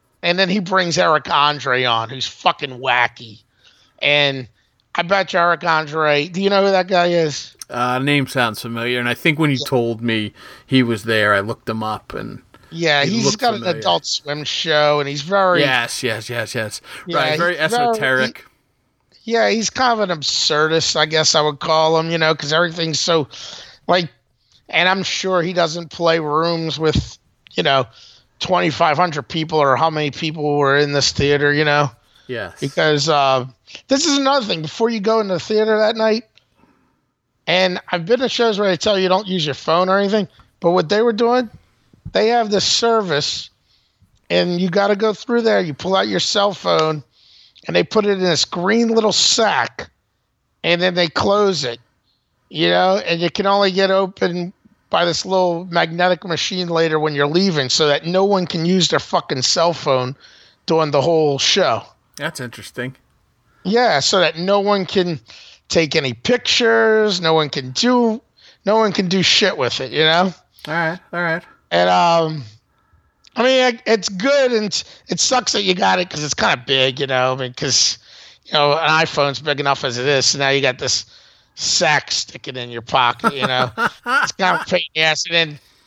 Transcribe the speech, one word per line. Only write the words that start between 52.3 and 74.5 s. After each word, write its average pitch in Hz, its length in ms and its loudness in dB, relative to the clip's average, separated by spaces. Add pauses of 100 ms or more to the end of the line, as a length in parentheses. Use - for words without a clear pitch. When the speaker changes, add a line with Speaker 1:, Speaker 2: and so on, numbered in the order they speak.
Speaker 1:
you 170 200 0
know, 185 300 2
and 170 240 -2
it 170 120 -2
can 196 120 -2
only 196 260 4
get 190 180 2
open 190 640 -2 (380)
by 170 140 2
this 170 200 -2
little 185 420 0
magnetic 170 580 0
machine 180 440 -4
later 165 300 0
when 151 160 -2
you're 143 140 0
leaving 160 400 0
so 156 180 2
that 143 200 2
no 185 180 2
one 196 220 2
can 165 200 -4
use 180 220 2
their 156 100 0
fucking 151 440 -4
cell 170 300 0
phone 131 440 -2 (500)
during 160 240 0
the 139 100 2
whole 151 380 2
show. 131 440 0 (340)
Speaker 2:
That's 151 240 -8
interesting. 127 560 -12 (680)
Speaker 1:
Yeah, 202 360 2
so 196 200 0
that 160 160 2
no 190 240 0
one 196 260 0
can 175 340 -2 (480)
take 160 260 0
any 139 180 0
pictures, 220 1080 2
no 160 140 2
one 156 160 2
can 131 200 -6
do, 240 500 2 (440)
no 208 140 2
one 214 140 2
can 190 160 -2
do 185 140 0
shit - 340 2
with 127 240 -2
it, 127 120 -8
you 143 100 -2
know? 170 320 2 (320)
Speaker 2:
All 151 80 -6
right, 170 240 -2 (140)
all 175 100 -6
right. 170 200 -2 (280)
Speaker 1:
And, 175 180 2
um, 170 540 2 (960)
I 226 80 0
mean, 254 300 4
it, - 120 -16
it's 208 220 0
good, 254 440 2